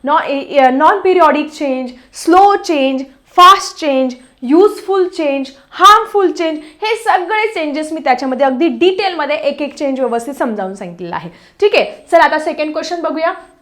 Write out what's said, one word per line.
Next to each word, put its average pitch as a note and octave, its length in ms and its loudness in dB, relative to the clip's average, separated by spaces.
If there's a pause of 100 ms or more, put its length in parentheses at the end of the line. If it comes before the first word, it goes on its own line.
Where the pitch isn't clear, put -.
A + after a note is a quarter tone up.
नॉ-, D4 180 0
ए-, C#4 160 -4
ए-, C4+ 320 2
नॉन D#4 300 2
पिरियॉडिक D#4 500 2
चेंज, C4 400 -6 (240)
स्लो G4 400 4
चेंज, C#4 480 -2 (340)
फास्ट F#4 440 4
चेंज, C4 340 -2 (280)
युजफुल F4+ 680 2
चेंज, C#4 380 -4 (240)
हार्मफुल G4+ 600 2
चेंज, D#4+ 300 -4
हे G#4+ 340 -6
सगळे G#4+ 580 -2
चेंजेस D#4 380 -6
मी D#4 120 -8
त्याच्यामध्ये C4 420 0
अगदी C4+ 220 0
डिटेलमध्ये E4 680 -2
एक C#4+ 260 -4
एक C#4+ 140 -8
चेंज C4+ 240 -4
व्यवस्थित A#3+ 340 -4
समजावून G#3 400 -6
सांगितलेलं F3 420 -12
आहे. E3 140 -10 (300)
ठीक G#4 140 2
आहे, - 360 -2
चला E4 140 6
आता D4+ 140 0
सेकंड D#4 340 -6
क्वेश्चन D#4+ 300 -8
बघूया. D#4+ 300 -4 (300)